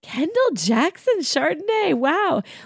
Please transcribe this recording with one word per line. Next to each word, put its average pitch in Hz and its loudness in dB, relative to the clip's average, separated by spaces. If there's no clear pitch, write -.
Kendall 453 0
Jackson 233 0
Chardonnay. 339 0
Wow. 285 0